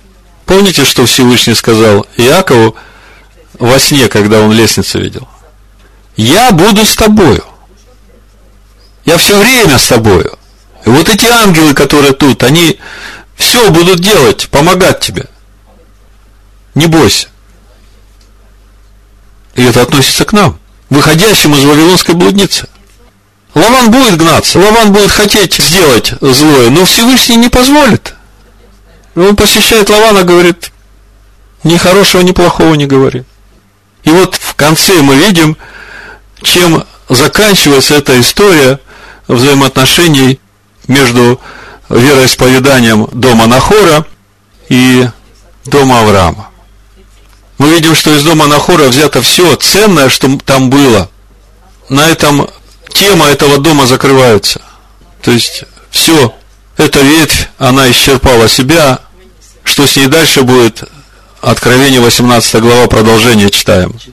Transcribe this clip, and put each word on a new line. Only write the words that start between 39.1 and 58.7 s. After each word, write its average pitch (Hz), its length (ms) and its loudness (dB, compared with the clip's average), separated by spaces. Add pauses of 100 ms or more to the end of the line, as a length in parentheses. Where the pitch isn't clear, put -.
взаимоотношений 135 1120 0 (480)
между 123 500 0 (480)
вероисповеданием 127 1300 0
дома 113 340 0
Нахора 151 580 2 (600)
и 127 400 0 (560)
дома 131 380 0
Авраама. 98 500 -2 (1040)
Мы 151 160 0
видим, 165 220 0
что 151 180 0
из 147 80 0
дома 156 260 0
Нахора 147 420 0
взято 143 320 0
все 160 340 0
ценное, 180 540 0
что - 180 -2
м-, 139 120 -2
там 131 300 -2
было. 123 400 0 (800)
На 139 220 -2
этом 147 400 -2 (440)
тема 185 340 0
этого 143 320 0
дома 143 280 0
закрывается. 127 760 0 (600)
То 123 100 -2
есть - 320 -6 (260)
все, 147 460 -2 (400)
эта 151 240 -2
ветвь, 147 480 0 (100)
она 131 320 0
исчерпала 123 600 0
себя. 135 500 0 (640)